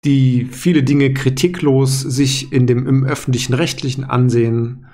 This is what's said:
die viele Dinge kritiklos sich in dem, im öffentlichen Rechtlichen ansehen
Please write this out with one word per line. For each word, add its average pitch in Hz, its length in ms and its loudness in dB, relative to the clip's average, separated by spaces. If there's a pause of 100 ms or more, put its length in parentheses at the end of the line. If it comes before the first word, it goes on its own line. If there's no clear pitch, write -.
die 131 420 2
viele 156 380 0
Dinge 139 300 2
kritiklos 135 880 0
sich 135 500 -2
in 123 140 2
dem, 123 220 0
im 135 160 2
öffentlichen 127 500 -2
Rechtlichen 131 500 -4
ansehen 120 920 0